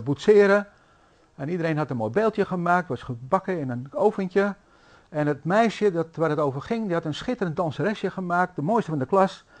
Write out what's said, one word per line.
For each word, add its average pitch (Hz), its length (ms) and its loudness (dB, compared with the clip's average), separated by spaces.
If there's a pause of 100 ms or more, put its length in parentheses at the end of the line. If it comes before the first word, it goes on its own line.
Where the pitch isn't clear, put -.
boetseren. 202 640 4 (680)
En 143 140 -8
iedereen 165 300 -2
had 151 120 -2
een 131 60 -4
mooi 110 140 -2
beeldje 208 340 0
gemaakt, 175 440 0
was 123 140 -6
gebakken 131 560 -4
in 135 120 -4
een 123 220 -6
oventje. 202 640 0 (540)
En 151 180 -2
het 143 180 -2
meisje 208 480 2
dat, 165 240 -4
waar 156 140 2
het 151 80 -2
over 139 240 -2
ging, 226 220 -4
die 180 100 -2
had 170 100 -2
een 156 100 -4
schitterend 196 420 -4
danseresje 180 540 -2
gemaakt, 180 460 -2
de 147 60 -4
mooiste 208 280 0
van 156 80 -2
de 131 80 -2
klas, 190 380 2 (160)